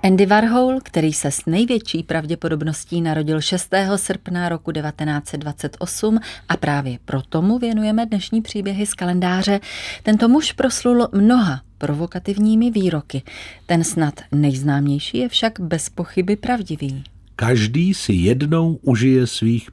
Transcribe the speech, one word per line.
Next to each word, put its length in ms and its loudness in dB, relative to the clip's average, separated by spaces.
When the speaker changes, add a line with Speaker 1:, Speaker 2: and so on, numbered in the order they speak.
Speaker 1:
Andy 220 6
Warhol, 560 4
který 300 0
se 180 -2
s 160 -6
největší 560 0
pravděpodobností 960 -4
narodil 400 0
šestého 580 -2
srpna 500 -4
roku 240 -6
devatenáct 560 -4
set 80 -10
dvacet 420 -8
osm, 400 -2
a 80 -2
právě 480 -2
proto 380 -4
mu 160 2
věnujeme 480 0
dnešní 360 -2
příběhy 440 -4
z 80 -6
kalendáře, 680 0
tento 260 4
muž 240 4
proslul 600 2
mnoha 500 4
provokativními 920 0
výroky. 520 -2
Ten 180 2
snad 360 -2
nejznámější 840 0
je 100 -2
však 320 -2
bez 280 -4
pochyby 480 -2
pravdivý. 680 -6
Speaker 2:
„Každý 580 2
si 180 -2
jednou 680 2
užije 440 4
svých 460 -2